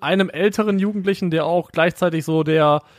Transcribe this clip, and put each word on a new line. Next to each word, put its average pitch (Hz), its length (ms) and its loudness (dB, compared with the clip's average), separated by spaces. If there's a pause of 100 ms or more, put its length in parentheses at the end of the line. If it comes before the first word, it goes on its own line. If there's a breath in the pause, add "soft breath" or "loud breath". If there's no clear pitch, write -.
einem 185 280 0
älteren 202 480 0
Jugendlichen, 196 540 -2
der 160 140 0
auch 170 260 -2
gleichzeitig 165 540 0
so 160 180 0
der, 151 400 2 (160 soft breath)